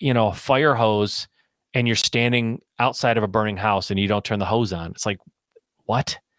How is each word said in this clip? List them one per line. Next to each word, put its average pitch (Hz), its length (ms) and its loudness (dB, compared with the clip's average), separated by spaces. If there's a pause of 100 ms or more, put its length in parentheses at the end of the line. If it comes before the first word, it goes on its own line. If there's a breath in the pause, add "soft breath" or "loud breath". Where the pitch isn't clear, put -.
you 131 140 2
know, 110 140 4
a 95 60 -2
fire 139 400 2
hose 107 540 0 (460)
and 120 120 2
you're 113 100 2
standing 120 640 0 (180)
outside 120 400 0
of 107 60 2
a 101 40 -2
burning 107 280 0
house 101 340 -2
and 98 100 0
you 98 80 2
don't 104 160 0
turn 104 140 -4
the 98 80 -2
hose 110 260 0
on. 85 200 -8
It's - 140 -8
like, 101 120 -4 (640)
what? - 340 -4 (200)